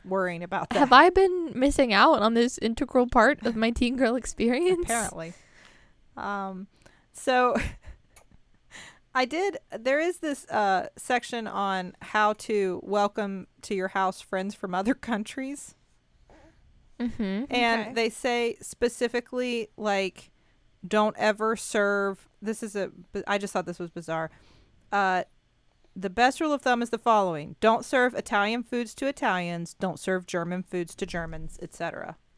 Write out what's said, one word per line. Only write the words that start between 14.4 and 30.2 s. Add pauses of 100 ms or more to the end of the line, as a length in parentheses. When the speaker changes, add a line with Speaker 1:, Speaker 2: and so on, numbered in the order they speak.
Speaker 1:
from
other
countries. (1300)
Speaker 2:
Mm-hmm.
Speaker 1:
And
Speaker 3:
Okay.
Speaker 1:
they
say
specifically, (100)
like, (560)
don't
ever
serve, (140)
this
is
a, (360)
I
just
thought
this
was
bizarre. (640)
Uh, (680)
the
best
rule
of
thumb
is
the
following.
Don't
serve
Italian
foods
to
Italians.
Don't
serve